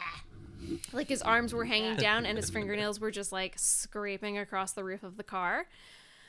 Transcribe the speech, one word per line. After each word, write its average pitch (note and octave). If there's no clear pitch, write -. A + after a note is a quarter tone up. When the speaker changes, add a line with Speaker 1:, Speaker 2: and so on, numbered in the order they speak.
Speaker 1:
Like, B3+
his C4+
arms A#3
were A#3
hanging A3
Speaker 2:
Yeah. A3
Speaker 1:
down, G#3
and G#3
his G#3
Speaker 3:
<laughs> -
Speaker 1:
fingernails G#3
were A3
just, G3+
like, F#3+
scraping G3+
across F#3+
the G3+
roof F#3+
of F#3+
the G#3+
car. G3+